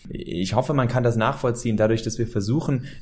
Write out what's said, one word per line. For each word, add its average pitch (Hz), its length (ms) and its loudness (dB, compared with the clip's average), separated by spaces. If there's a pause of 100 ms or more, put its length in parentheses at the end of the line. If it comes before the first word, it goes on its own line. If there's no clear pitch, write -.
(100)
ich 92 440 -4
hoffe, 131 200 2
man 127 140 4
kann 117 160 2
das 113 120 2
nachvollziehen, 117 640 0
dadurch, 110 240 4
dass - 160 -4
wir 113 80 0
versuchen, 123 580 0 (180)